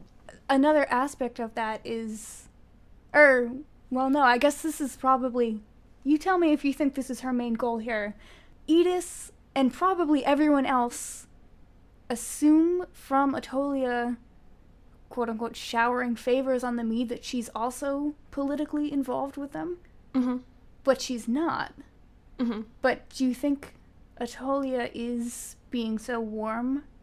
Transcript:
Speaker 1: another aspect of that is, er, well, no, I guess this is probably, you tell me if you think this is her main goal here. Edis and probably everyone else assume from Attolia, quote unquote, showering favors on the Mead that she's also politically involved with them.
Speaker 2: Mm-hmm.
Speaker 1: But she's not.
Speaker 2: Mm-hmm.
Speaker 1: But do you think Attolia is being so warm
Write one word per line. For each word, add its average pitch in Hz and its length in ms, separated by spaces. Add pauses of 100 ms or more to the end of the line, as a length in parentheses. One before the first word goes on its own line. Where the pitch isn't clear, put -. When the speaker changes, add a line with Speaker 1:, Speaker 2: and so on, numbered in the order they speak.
(500)
Speaker 1:
another 277 420
aspect 247 480
of 226 160
that 220 280
is, 226 680 (680)
er, 254 360 (380)
well, 262 200
no, 285 120
I 247 160
guess 285 240
this 320 200
is 262 140
probably, 240 680 (420)
you 294 140
tell 370 200
me 330 140
if 302 140
you 277 80
think 277 220
this 262 140
is 240 120
her 254 120
main 240 200
goal 233 260
here. 214 360 (520)
Edis 349 640 (220)
and 269 180
probably 339 540
everyone 285 400
else - 640 (840)
assume 320 840
from 269 420
Attolia, 247 840 (920)
quote 233 200
unquote, 226 260
showering 240 600
favors 254 480
on 240 120
the 233 80
Mead 226 260
that 233 140
she's 240 320
also 277 580 (180)
politically 294 600
involved 269 460
with 285 160
them. 330 240 (360)
Speaker 2:
Mm-hmm. 247 240 (460)
Speaker 1:
But 262 180
she's 240 260
not. 285 460 (640)
Speaker 2:
Mm-hmm. 233 220 (200)
Speaker 1:
But - 280
do - 160
you 254 80
think 277 400 (460)
Attolia 254 720
is 240 640 (160)
being 220 260
so 233 220
warm 226 640 (200)